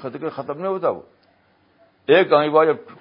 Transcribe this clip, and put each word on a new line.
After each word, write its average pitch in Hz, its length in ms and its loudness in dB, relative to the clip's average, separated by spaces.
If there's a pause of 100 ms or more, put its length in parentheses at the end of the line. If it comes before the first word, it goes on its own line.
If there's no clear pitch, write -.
ختم، 139 280 -10
ختم 143 280 -10
نہیں 180 100 -8
ہوتا۔ 185 220 -4
وہ 87 120 -6 (1040)
ایک 170 280 4
امیبا 151 320 4
جب 151 120 0 (240)